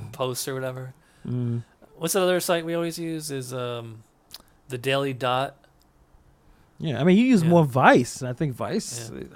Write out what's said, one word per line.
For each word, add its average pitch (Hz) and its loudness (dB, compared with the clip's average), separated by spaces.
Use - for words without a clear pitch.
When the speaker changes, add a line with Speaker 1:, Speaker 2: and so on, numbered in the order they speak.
Speaker 1:
<laughs> 104 -16
Speaker 2:
posts 127 -4
or 135 -4
whatever. 131 -8
Speaker 1:
Mm. 120 -4
Speaker 2:
What's 165 -4
that 190 2
other 180 2
site 170 0
we 165 -6
always 170 -4
use 160 -8
is, 131 -8
um, 120 -8
the 127 -6
Daily 135 0
Dot. 127 -2
Speaker 1:
Yeah, 147 -4
I 139 0
mean, 185 8
you 247 6
use 233 6
Speaker 2:
Yeah. 165 4
Speaker 1:
more 170 8
Vice. 135 4
I 127 -4
think 135 -4
Vice, 117 -6
Speaker 2:
Yeah. 65 -12